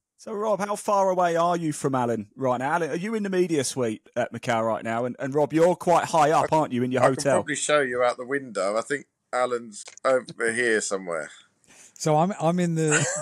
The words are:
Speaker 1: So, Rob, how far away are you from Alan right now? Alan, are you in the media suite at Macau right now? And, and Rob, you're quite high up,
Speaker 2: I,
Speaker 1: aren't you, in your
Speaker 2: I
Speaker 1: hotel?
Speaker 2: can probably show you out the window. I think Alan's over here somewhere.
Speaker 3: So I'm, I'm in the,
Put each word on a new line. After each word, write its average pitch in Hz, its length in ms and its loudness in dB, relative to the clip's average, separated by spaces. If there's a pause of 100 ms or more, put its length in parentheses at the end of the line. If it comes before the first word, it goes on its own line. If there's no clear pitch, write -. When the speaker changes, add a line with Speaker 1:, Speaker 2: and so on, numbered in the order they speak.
(220)
Speaker 1:
So, 226 120 -12
Rob, 208 260 -2
how 208 160 -4
far 196 340 2
away 175 280 2
are 175 180 2
you 170 160 -2
from 143 240 -2
Alan 117 400 0
right 127 220 0
now? 131 160 -2
Alan, 165 160 0
are 139 80 -4
you 208 180 -4
in 214 80 -2
the 202 60 -4
media 180 340 2
suite 117 380 -4 (160)
at 120 160 -2
Macau 117 340 -2
right 110 160 -2
now? 113 220 -2
And, 123 120 -6
and 135 160 -6
Rob, 143 200 2
you're 165 240 4
quite 170 260 2
high 151 280 4
up, 151 200 2
Speaker 2:
I, 156 60 4
Speaker 1:
aren't 147 160 0
you, 120 100 0
in 127 80 -2
your 123 120 2
Speaker 2:
I - 20 6
Speaker 1:
hotel? 135 180 2
Speaker 2:
can 139 140 2
probably 139 180 -2
show 151 240 2
you 123 240 0
out 123 140 2
the 127 80 -10
window. 110 520 -2
I 113 40 0
think 135 240 -6 (260)
Alan's 120 540 -4 (180)
over 117 480 0
here 113 300 2
somewhere. 87 480 -6 (640)
Speaker 3:
So 151 240 2
I'm, 180 200 2
I'm 165 220 2
in 170 160 0
the, 156 320 0 (140)